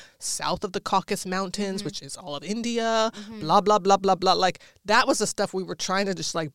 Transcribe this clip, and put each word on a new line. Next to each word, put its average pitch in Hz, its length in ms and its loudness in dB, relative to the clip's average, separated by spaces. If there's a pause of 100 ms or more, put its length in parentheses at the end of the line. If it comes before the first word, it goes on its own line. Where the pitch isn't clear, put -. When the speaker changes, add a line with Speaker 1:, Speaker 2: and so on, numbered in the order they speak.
(180)
Speaker 1:
south - 460 -4
of 190 80 -8
the 190 80 -6
Caucasus 196 460 0
Mountains, 190 540 -4
Speaker 2:
Mm-hmm. 208 40 -8
Speaker 1:
which 147 160 -10
is 139 160 -14
all 147 200 -10
of 143 80 -12
India, 226 720 0
Speaker 2:
Mm-hmm. 208 260 -14
Speaker 1:
blah, 165 200 4
blah, 208 200 4
blah, 196 180 6
blah, 190 160 2
blah. 180 180 2
Like, 175 280 2 (260)
that 220 200 4
was 269 120 2
the 208 80 0
stuff - 260 -2
we 190 100 -4
were 175 120 -8
trying 190 320 0
to 196 80 -2
just, 160 200 -6
like, 160 200 -2